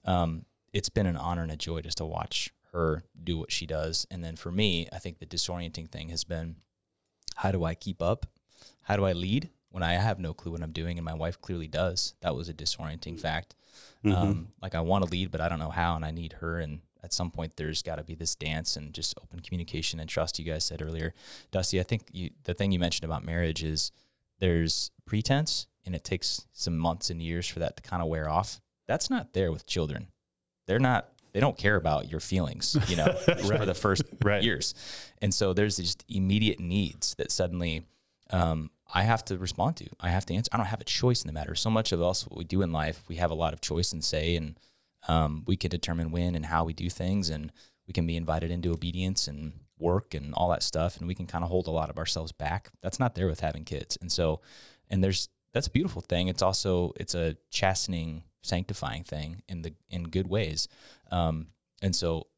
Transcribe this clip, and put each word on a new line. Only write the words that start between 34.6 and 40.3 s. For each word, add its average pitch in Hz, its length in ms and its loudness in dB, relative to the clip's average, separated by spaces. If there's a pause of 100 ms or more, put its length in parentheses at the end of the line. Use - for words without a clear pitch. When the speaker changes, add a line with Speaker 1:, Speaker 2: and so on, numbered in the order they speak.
Speaker 1:
And 101 100 4
so 98 200 4
there's 104 240 4
just 87 320 -2
immediate 101 520 4
needs 92 560 0
that - 160 -4
suddenly, 85 540 0 (440)
um, 80 400 2 (220)
I 92 100 4
have 113 240 4
to 92 120 -4
respond 92 400 0
to. - 80 -14 (140)
I 87 100 0
have 92 160 2
to 90 80 -2